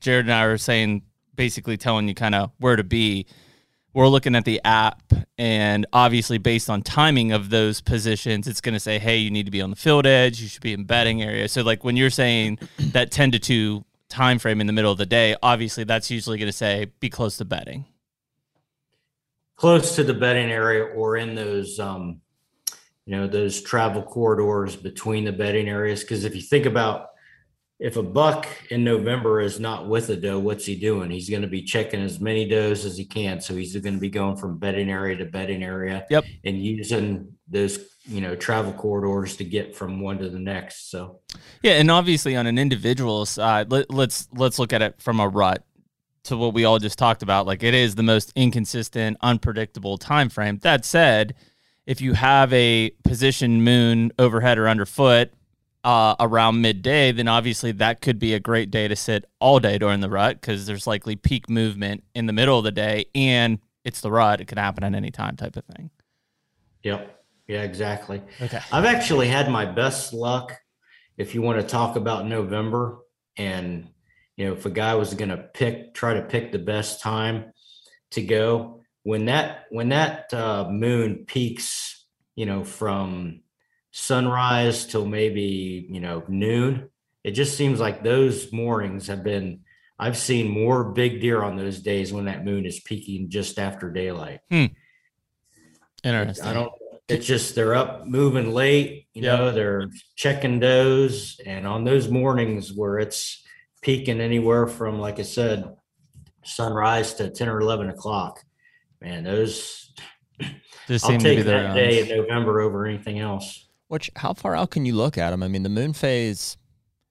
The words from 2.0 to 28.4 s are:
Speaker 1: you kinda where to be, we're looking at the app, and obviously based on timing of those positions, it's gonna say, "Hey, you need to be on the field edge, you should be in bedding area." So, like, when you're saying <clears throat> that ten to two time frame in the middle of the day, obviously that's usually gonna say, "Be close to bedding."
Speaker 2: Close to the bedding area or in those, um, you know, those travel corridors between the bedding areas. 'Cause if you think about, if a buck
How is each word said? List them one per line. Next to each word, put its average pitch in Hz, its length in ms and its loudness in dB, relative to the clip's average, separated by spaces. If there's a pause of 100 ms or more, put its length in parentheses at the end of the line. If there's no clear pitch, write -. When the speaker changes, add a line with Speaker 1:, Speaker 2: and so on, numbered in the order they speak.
Speaker 1:
you 98 80 -4
kinda 104 420 0
where 123 180 4
to 104 80 2
be, 104 440 0 (640)
we're 131 160 6
looking 135 280 4
at 117 100 2
the 110 180 0
app, 110 380 2 (380)
and 107 520 2
obviously 120 460 4
based 113 320 0
on 101 140 -2
timing 139 480 4
of 104 180 0
those 107 320 2
positions, 107 680 -2
it's 110 140 -6
gonna 110 180 -2
say, 107 200 -2
"Hey, 113 180 2
you 107 140 0
need 104 160 -2
to 98 40 -8
be 98 120 -2
on 95 80 -6
the 101 40 -8
field 147 300 4
edge, 127 360 6
you 110 60 -10
should - 140 -16
be 110 120 -4
in 101 100 -6
bedding 113 400 2
area." 107 240 -2
So, 123 160 -2
like, 113 200 0
when 123 140 0
you're 131 140 4
saying 113 480 0 (100)
<clears throat> - 100 -12
that 127 300 0
ten 139 220 4
to 117 80 2
two 107 440 0 (240)
time 127 300 2
frame 110 240 0
in 104 60 2
the 104 60 0
middle 107 180 4
of 95 80 -2
the 101 80 -2
day, 113 340 4
obviously 117 440 2
that's 113 260 -2
usually 113 260 -4
gonna 104 140 -2
say, 101 480 -2
"Be 104 100 -4
close 110 280 -4
to 110 80 -8
bedding." - 400 -8 (1700)
Speaker 2:
Close 170 400 6
to 151 80 4
the 131 100 2
bedding 123 380 2
area 110 320 2
or 110 340 -2
in 113 180 -6
those, 101 440 -4
um, 92 420 -8 (840)
you 101 120 -6
know, 98 100 -2
those 101 340 -2
travel 110 420 0
corridors 104 720 0
between 107 500 -6
the 101 80 -4
bedding 104 340 0
areas. 104 360 -2
'Cause 104 200 -6
if 104 120 -6
you 98 60 -8
think 135 240 2
about, 113 420 0 (720)
if 117 200 -6
a 110 60 0
buck 143 420 2 (240)